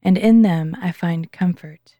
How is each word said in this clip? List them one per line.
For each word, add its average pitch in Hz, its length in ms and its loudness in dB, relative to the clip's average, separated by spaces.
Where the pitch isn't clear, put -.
and 185 140 0
in 226 260 4
them 165 380 -2
I 175 120 -6
find 170 400 -6
comfort. - 680 -8